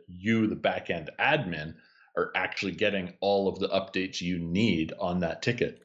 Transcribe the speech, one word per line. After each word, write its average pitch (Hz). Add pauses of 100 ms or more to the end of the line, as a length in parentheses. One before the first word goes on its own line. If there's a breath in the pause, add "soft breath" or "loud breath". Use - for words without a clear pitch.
you, 104
the 92
backend 90 (100)
admin, 98 (420 soft breath)
are 87
actually 92
getting 95
all 98
of 92
the 98
updates 92
you 87
need 85
on 90
that 82
ticket. 117